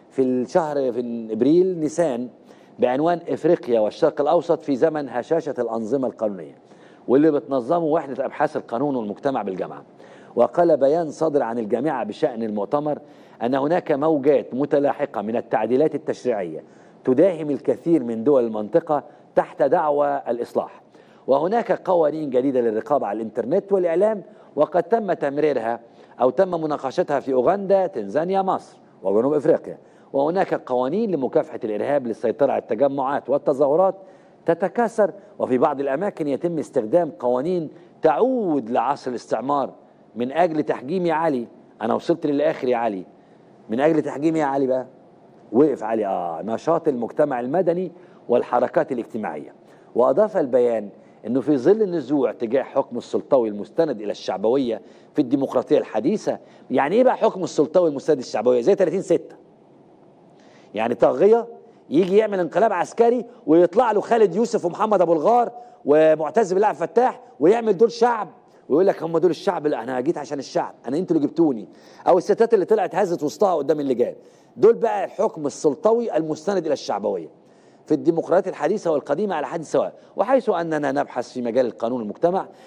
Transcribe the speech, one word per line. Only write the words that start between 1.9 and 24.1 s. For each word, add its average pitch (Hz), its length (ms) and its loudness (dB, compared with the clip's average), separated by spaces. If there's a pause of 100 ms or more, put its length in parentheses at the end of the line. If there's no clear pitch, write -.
بعنوان 143 400 2 (100)
إفريقيا 131 500 0
والشرق - 420 0
الأوسط 160 400 0
في 143 140 -2
زمن 151 340 0
هشاشة 131 500 -4
الأنظمة 117 480 -2
القانونية، 95 480 -6 (520)
واللي 147 240 4
بتنظمه 139 540 -2
وحدة 139 400 -2
أبحاث 143 320 -4
القانون 135 380 -4
والمجتمع 117 460 -4
بالجامعة. 87 420 -8 (520)
وقال 160 420 4
بيان 147 340 2
صادر 143 320 0
عن 117 160 -4
الجامعة 117 440 -2
بشأن 113 400 -2
المؤتمر 123 560 -2 (440)
أن 123 120 0
هناك 156 360 0
موجات 139 600 2
متلاحقة 143 680 0
من 110 140 -4
التعديلات 123 600 0
التشريعية 104 680 -6 (400)
تداهم 156 460 2
الكثير 139 540 0
من 113 200 -4
دول 127 220 4
المنطقة 127 580 -2 (320)
تحت 165 280 0
دعوى 143 640 2
الإصلاح، 120 540 -6 (460)
وهناك 175 440 0
قوانين 156 580 0
جديدة 127 320 0
للرقابة 113 460 0
على 104 100 -4
الإنترنت 123 540 -4
والإعلام، 185 520 0 (320)